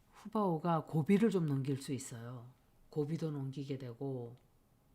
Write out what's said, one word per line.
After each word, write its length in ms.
후바오가 720
고비를 440
좀 180
넘길 340
수 120
있어요. 540
고비도 420
넘기게 460
되고, 600